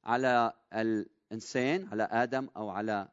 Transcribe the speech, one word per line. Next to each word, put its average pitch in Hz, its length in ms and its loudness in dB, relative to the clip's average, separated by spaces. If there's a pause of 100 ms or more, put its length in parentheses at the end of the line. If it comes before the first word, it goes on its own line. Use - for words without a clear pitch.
على 120 500 4 (200)
الإنسان، 113 1160 -2
على 107 120 0
آدم 123 520 0
أو 104 140 -6
على 101 440 -4